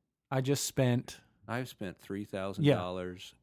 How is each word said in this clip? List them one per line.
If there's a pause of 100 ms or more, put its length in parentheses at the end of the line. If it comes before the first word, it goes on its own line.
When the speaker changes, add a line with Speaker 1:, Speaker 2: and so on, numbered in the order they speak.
(300)
Speaker 1:
"I
just
spent" (280)
Speaker 2:
"I've
spent
three
thousand
dollars